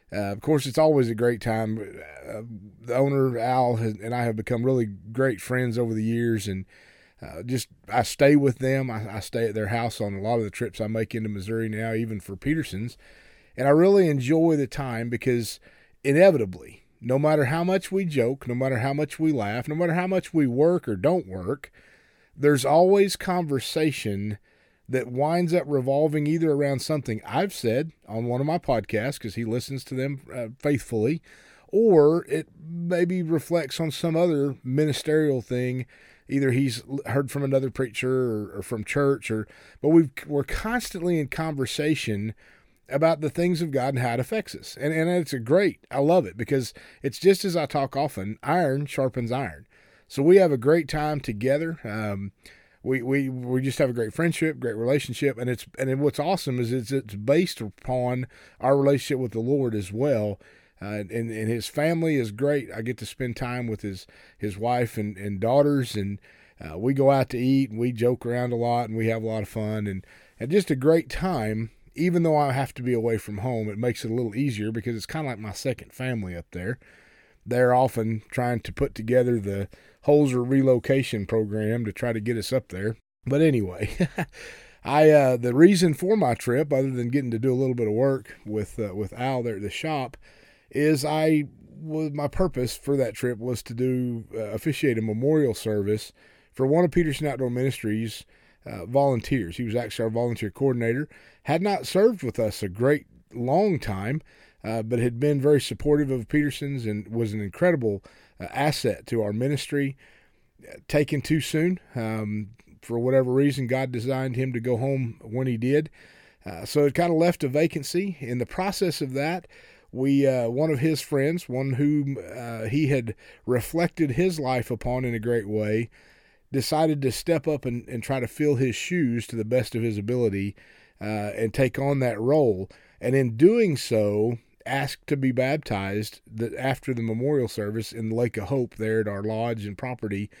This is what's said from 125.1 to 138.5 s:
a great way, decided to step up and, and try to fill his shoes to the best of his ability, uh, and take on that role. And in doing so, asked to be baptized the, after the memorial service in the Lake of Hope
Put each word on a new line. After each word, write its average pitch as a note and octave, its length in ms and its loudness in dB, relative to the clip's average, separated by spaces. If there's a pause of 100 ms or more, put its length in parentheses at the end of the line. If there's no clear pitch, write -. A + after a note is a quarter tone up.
a A2+ 60 -2
great A2+ 280 0
way, G#2+ 400 0 (640)
decided D3+ 520 2
to B2+ 100 2
step E3 340 0
up D3 200 -2
and, A#2+ 220 -6
and B2 140 -6
try C3+ 180 -2
to A#2 60 -2
fill D3 300 2
his B2 180 2
shoes B2+ 520 0
to A#2 100 -10
the G#2+ 80 -2
best B2 300 0
of A#2 80 0
his A2 160 0
ability, G2+ 580 0 (440)
uh, G#2 360 -4
and A2+ 160 0
take C3+ 260 0
on C#3 220 0
that A#2 180 0
role. A#2 520 2 (300)
And B2 140 0
in B2 220 2
doing F#3+ 400 6
so, G#2+ 600 0 (260)
asked C3+ 440 -4
to C#3+ 80 0
be C3 140 0
baptized A2 960 -2
the, A2 320 -6
after C3 360 -4
the A#2 80 -4
memorial A#2+ 460 -2
service G#2+ 440 -6
in A2 160 -6
the A2 60 -2
Lake A#2+ 240 0
of F#2+ 100 -6
Hope C3 280 -2